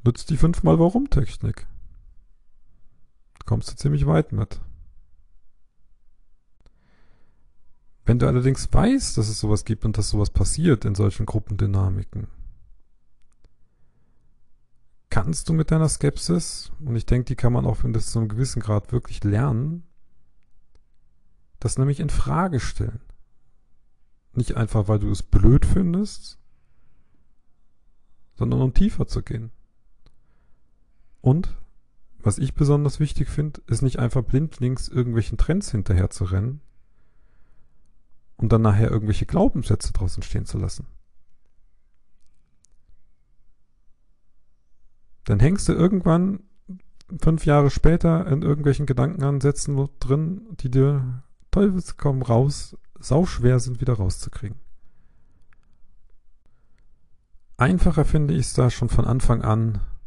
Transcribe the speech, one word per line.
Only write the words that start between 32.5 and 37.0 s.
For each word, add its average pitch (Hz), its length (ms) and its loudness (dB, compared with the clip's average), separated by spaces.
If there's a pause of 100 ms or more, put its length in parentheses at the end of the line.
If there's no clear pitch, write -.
besonders 147 440 2
wichtig 151 300 -2
finde, 147 380 -6
ist 117 160 -2
nicht 131 160 -2
einfach 120 240 -2
blindlings 131 680 -2
irgendwelchen 113 480 -2
Trends 190 320 0
hinterher 98 400 0
zu - 140 -6
rennen 98 380 -4 (1800)